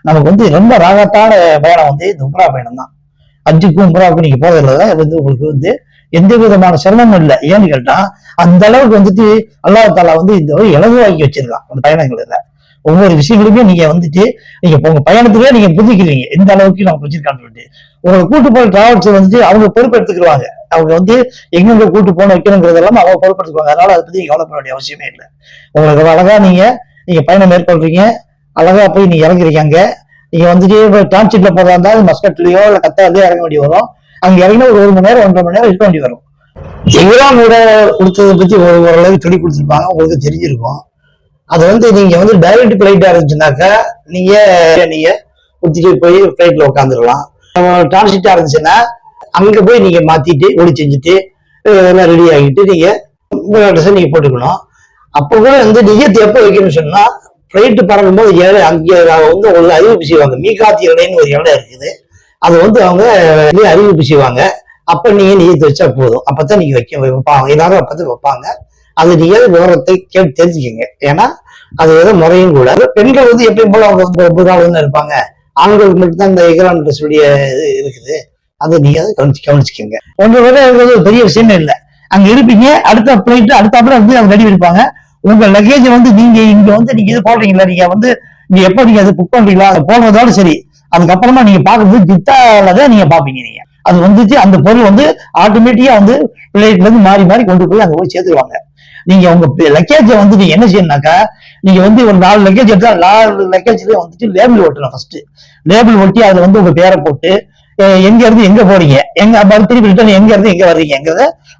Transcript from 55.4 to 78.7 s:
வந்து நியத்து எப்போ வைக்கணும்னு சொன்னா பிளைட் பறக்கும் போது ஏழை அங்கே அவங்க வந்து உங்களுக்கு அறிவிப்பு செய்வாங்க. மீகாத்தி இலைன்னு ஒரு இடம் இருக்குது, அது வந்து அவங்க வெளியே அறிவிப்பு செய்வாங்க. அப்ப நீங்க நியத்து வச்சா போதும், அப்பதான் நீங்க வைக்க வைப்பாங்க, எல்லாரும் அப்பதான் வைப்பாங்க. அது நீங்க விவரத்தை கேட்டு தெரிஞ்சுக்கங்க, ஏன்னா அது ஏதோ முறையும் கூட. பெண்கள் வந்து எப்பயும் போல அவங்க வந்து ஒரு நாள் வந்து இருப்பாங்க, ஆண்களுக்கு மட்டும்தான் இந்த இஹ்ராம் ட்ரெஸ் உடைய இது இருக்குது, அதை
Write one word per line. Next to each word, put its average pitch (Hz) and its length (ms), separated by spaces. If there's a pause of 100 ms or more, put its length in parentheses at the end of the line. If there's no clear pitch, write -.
வந்து 220 240
நியத்து 214 380
எப்போ 214 200
வைக்கணும்னு 196 360
சொன்னா 156 240 (480)
பிளைட் 220 340
பறக்கும் 202 360
போது 220 180
ஏழை 190 240
அங்கே 165 340 (140)
அவங்க 160 180
வந்து 190 200
உங்களுக்கு 170 280
அறிவிப்பு 170 320
செய்வாங்க. 147 300
மீகாத்தி 440 480
இலைன்னு 508 340
ஒரு 440 100
இடம் 453 240
இருக்குது, 131 360 (520)
அது 170 160
வந்து 214 240
அவங்க 180 240 (380)
வெளியே 180 240
அறிவிப்பு 196 380
செய்வாங்க. 135 360 (460)
அப்ப 208 240
நீங்க 196 240
நியத்து 165 320
வச்சா 151 260
போதும், 123 320
அப்பதான் 151 360
நீங்க 139 140
வைக்க 127 260
வைப்பாங்க, 135 480
எல்லாரும் 165 320
அப்பதான் 156 300
வைப்பாங்க. 131 340 (520)
அது 165 180
நீங்க 165 200 (120)
விவரத்தை 180 460 (140)
கேட்டு 185 260
தெரிஞ்சுக்கங்க, 135 520 (160)
ஏன்னா 147 240 (460)
அது 160 260
ஏதோ 185 160
முறையும் 175 420
கூட. 131 140 (220)
பெண்கள் 247 380
வந்து 240 160
எப்பயும் 214 280
போல 220 120
அவங்க 185 180
வந்து 180 200 (100)
ஒரு 180 140
நாள் 180 160
வந்து 170 180
இருப்பாங்க, 147 320 (420)
ஆண்களுக்கு 196 440
மட்டும்தான் 185 320
இந்த 180 160
இஹ்ராம் 170 340
ட்ரெஸ் 147 220
உடைய 151 180 (260)
இது 135 180 (120)
இருக்குது, 135 380 (460)
அதை 160 180